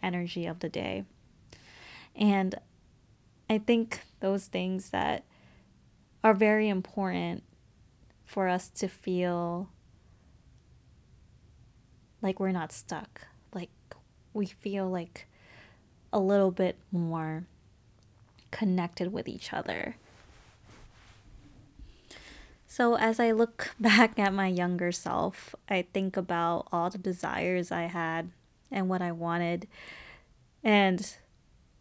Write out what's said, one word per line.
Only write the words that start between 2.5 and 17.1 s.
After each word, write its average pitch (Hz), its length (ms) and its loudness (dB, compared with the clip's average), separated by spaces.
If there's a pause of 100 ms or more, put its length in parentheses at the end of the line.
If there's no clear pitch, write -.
I 220 100 2
think 226 420 2 (200)
those 196 260 0
things 185 440 -4
that - 340 -2 (1000)
are 220 100 8
very 214 340 4
important 185 760 -2 (800)
for 190 240 -2
us 180 220 -2
to - 180 -4
feel 175 800 -2 (2500)
like 190 200 -2
we're 190 100 0
not 170 220 -2
stuck, - 560 -10 (260)
like, - 160 -8 (640)
we 208 140 -2
feel, 196 420 -4
like, 175 400 -6 (840)
a 214 60 2
little 196 320 6
bit 180 260 0 (140)
more 165 560 -2 (1040)